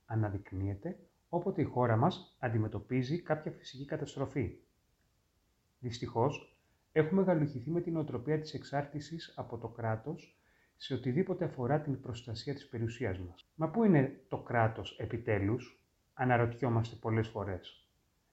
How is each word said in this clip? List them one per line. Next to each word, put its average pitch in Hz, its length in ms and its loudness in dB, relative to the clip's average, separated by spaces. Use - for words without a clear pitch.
αναδεικνύεται 101 920 -2
όποτε 175 340 -2
η - 20 4
χώρα 120 320 2
μας 147 420 0
αντιμετωπίζει 120 840 0
κάποια 156 300 -2
φυσική - 320 -14
καταστροφή. 139 720 -4
Δυστυχώς, 120 800 -2
έχουμε 175 300 4
γαλουχηθεί 151 480 2
με 175 100 2
την 165 160 -2
οτροπία 143 440 -2
της 156 140 -10
εξάρτησης 147 840 -6
από 120 220 -8
το 117 100 -8
κράτος 113 680 -4
σε - 120 -4
οτιδήποτε 170 500 0
αφορά 135 360 0
την 139 200 -4
προστασία 120 540 -8
της - 140 -14
περιουσίας 113 500 -2
μας. 90 360 -12
«Μα 160 140 -2
πού 226 160 2
είναι 143 440 6
το 135 100 -4
κράτος, 113 600 0
επιτέλους;» 110 840 0
αναρωτιόμαστε 117 840 2
πολλές 113 320 2
φορές, 98 600 -6